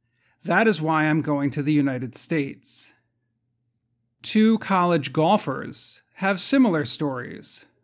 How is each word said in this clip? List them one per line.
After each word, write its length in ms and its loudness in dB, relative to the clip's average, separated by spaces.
"That 240 2
is 120 2
why 240 2
I'm 180 2
going 300 -2
to 100 -4
the 100 0
United 420 0
States." 800 -6
Two 360 4
college 540 0
golfers 880 -2
have 260 -2
similar 440 4
stories. 800 -8